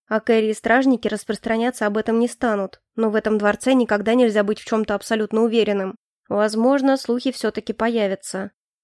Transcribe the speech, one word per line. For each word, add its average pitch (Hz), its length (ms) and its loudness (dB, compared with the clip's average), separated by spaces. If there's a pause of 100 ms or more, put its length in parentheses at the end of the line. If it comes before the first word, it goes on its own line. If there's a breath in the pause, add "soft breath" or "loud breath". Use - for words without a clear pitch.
а 220 100 0
Кэрри 220 300 2
и 214 60 -2
стражники 240 520 2
распространяться 226 800 -4
об 208 100 -2
этом 226 220 0
не 233 80 2
станут, 214 540 -4 (160)
но 220 140 0
в 208 40 0
этом 214 240 0
дворце 208 360 0
никогда 220 400 2
нельзя 220 280 4
быть 208 160 -4
в - 60 -20
чем-то 214 320 -2
абсолютно 220 460 -2
уверенным. 208 520 0 (340)
Возможно, 240 680 2
слухи 254 340 -4
все-таки 220 420 -4
появятся». 202 800 -4 (320)